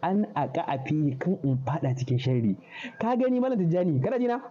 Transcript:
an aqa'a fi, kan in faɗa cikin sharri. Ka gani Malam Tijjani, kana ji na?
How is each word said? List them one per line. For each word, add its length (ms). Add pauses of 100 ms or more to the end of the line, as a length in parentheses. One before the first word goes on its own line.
an 320
aqa'a 500
fi, 360
kan 240
in 200
faɗa 300
cikin 240
sharri. 380 (420)
Ka 180
gani 220
Malam 220
Tijjani, 420
kana 160
ji 80
na? 140 (100)